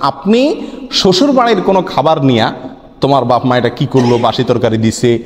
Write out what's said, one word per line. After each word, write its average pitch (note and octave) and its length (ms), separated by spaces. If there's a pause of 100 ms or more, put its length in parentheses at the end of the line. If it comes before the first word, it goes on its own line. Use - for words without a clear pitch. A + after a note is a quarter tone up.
আপনি A3+ 600 (300)
শ্বশুর G3 400
বাড়ির A#3 300
কোনো F#3+ 200
খাবার D3+ 440
নিয়ে, A#2+ 200 (560)
"তোমার C3+ 240
বাপ A#2+ 200
মা B2+ 120
এটা A#2 120
কি B2+ 180
করলো, A#2+ 300
বাসি A#2 260
তরকারি A2+ 340
দিছে, A2+ 480